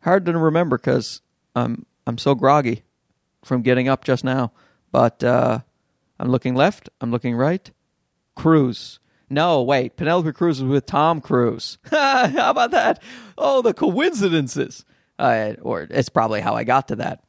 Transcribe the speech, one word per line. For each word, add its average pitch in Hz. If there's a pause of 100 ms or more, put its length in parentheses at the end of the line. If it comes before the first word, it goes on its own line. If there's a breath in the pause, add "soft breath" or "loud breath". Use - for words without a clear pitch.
Hard 185
to 170
remember 160
'cause - (340)
I'm, 120 (200)
I'm 117
so 139
groggy 131 (600)
from 127
getting 127
up 135
just 127
now. 127 (400 soft breath)
But, 123
uh, 123 (600)
I'm 123
looking 127
left. 151 (100)
I'm 117
looking 120
right. 151 (640)
Cruz. 147 (300)
No, 151
wait. 127
Penelope 165
Cruz 151
was 131
with 139
Tom 156
Cruise. 120
<laughs> -
How 277
about 240
that? 226 (360 loud breath)
Oh, 269
the 233
coincidences. 185 (340)
Uh, 110
or 101
it's 123
probably 110
how 110
I 117
got 123
to -
that. 117